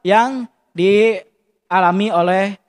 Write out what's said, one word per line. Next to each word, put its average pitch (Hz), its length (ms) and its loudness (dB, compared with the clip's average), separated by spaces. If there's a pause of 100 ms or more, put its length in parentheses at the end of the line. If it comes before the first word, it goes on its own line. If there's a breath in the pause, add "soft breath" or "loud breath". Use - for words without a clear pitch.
yang 233 480 0 (240)
dialami 190 1400 -2
oleh 185 480 -2 (120)